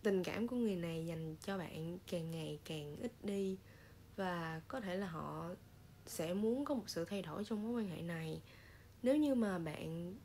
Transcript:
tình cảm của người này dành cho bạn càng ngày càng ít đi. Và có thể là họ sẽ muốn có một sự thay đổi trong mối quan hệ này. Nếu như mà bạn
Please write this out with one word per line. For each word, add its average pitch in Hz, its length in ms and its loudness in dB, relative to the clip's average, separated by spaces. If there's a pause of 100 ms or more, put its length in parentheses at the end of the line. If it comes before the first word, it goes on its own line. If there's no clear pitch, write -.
tình 196 200 6
cảm 202 240 0
của 247 80 -2
người 226 200 4
này 165 300 0
dành 160 300 -2 (100)
cho 196 120 0
bạn 165 400 -4 (140)
càng 165 200 0
ngày 151 340 -4
càng 147 320 -4
ít 240 140 -4 (120)
đi. 196 340 2 (580)
Và 170 520 0
có 269 140 -4
thể 180 140 0
là 196 120 0
họ 156 420 -4 (560)
sẽ 170 280 0
muốn 226 320 4
có 285 100 2
một 214 120 0
sự 170 180 0
thay 196 160 -2
đổi 170 240 -4
trong 214 180 0
mối 233 180 2
quan 202 80 0
hệ 160 120 -2
này. 165 400 -2 (640)
Nếu 262 140 10
như 294 180 6
mà 202 240 4
bạn 165 640 -2